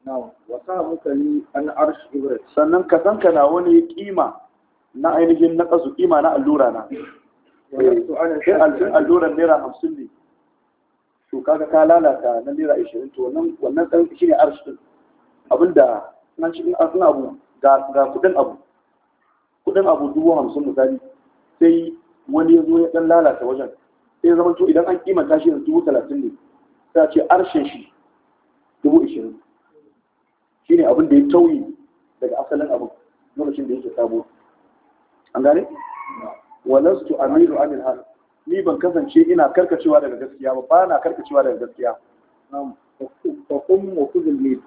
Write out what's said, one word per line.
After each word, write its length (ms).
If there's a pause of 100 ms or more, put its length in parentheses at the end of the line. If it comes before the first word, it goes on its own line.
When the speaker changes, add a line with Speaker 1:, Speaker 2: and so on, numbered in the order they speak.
Speaker 1:
Na'am. 260 (160)
Wa 180
sahamuka 500
li 280 (100)
an 220
arsh 240 (140)
ibrat. 260 (160)
Speaker 2:
Sannan 320
kasan 320
ka 120
nawa 360
ne 140 (140)
kima 440 (560)
na 200
ainihin 420
na 80
kasu, 300
kima 260
na 140
allura 360
na. 160 (840)
Speaker 1:
Wa 120
lastu 360
ana 260
Speaker 2:
Sai 80
al-, 420
alluran 400
naira 240
hamsin 380
ne. 100 (1200)
To 100
kaga 260
ka 180
lalata 600
na 80
naira 260
ashirin, 360
to 120
wannan, 340
wannan 280
ɗan 280
shi 100
ne 60
arsh 320
din. 120 (760)
Abinda 520 (340)
nan 160
cikin, 260
an 240
abu 340 (240)
ga, 220 (100)
ga 200
kuɗin 260
abu. 180 (1120)
Kuɗin 200
abu 260
dubu 220
hamsin 300
misali. 340 (600)
Sai 340 (360)
wani 260
ya 100
zo 140
ya 140
ɗan 140
lalata 380
wajen. 240 (520)
Sai 80
ya 60
zama 200
to 120
idan 200
an 120
kimanta 420
shi 80
yanzu 160
dubu 200
talatin 380
ne. 80 (600)
Sai 100
a 80
ce 80 (100)
arshin 360
shi 260 (920)
dubu 200
ishirin. 320 (1300)
Shi 100
ne 80
abin 240
da 60
ya 160
tauye 320 (580)
daga 220
asalin 280
abin 180 (480)
lokacin 300
da 80
yake 200
sabo. 300 (1080)
An 80
gane? 240 (1000)
"Walastu 560
amilu 380
anil 220
haq." 180 (480)
Ni 140
ban 180
kasance 420
ina 280
karkacewa 520
daga 140
gaskiya 400
ba, 140
ba 180
na 120
karkacewa 440
daga 220
gaskiya. 300 (560)
Speaker 1:
Na'am. 220 (760)
Fa 180
qum 300
wa 160
khudh 140
al-mid. 400